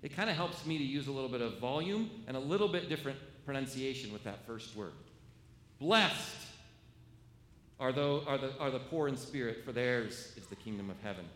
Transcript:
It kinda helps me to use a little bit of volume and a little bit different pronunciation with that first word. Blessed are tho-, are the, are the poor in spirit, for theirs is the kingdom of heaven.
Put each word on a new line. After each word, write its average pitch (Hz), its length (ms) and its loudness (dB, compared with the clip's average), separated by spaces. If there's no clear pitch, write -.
It - 140 -6
kinda 208 180 2
helps 170 320 0
me 160 120 2
to 147 60 2
use 135 240 0
a 139 40 -2
little 135 180 0
bit 120 120 0
of 117 180 0
volume 170 500 2
and 127 80 -2
a 131 40 0
little 175 280 4
bit 175 220 2
different 143 280 0
pronunciation 131 680 -2
with 104 120 -6
that 101 220 -6
first 110 300 -8
word. 101 180 -4
Blessed 190 580 4
are 131 120 2
tho-, 143 360 2
are 139 100 2
the, 135 220 -2
are 143 120 2
the 127 80 0
poor 156 280 0
in 135 100 2
spirit, 123 460 -4
for 135 80 -8
theirs 120 640 2
is 101 100 -14
the 101 80 -10
kingdom 101 340 -4
of 92 120 -6
heaven. 95 240 -4